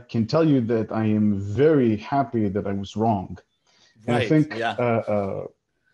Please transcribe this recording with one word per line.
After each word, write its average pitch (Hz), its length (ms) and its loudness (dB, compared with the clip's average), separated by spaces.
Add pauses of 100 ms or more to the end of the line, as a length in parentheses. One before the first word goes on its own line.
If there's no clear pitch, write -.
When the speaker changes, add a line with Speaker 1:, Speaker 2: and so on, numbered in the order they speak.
Speaker 1:
can 113 180 -2
tell 160 220 2
you 139 140 4
that 110 280 0
I 110 140 -2
am 107 340 2
very 113 600 2
happy 123 500 -2
that 98 180 -4
I 101 60 -4
was 98 240 -8
wrong. 104 420 -2 (720)
And 120 80 0
I - 40 2
Speaker 2:
Right, 120 100 0
Speaker 1:
think, 151 260 2
Speaker 2:
yeah. 113 240 -2
Speaker 1:
uh, 113 320 0
uh, 98 360 -4 (460)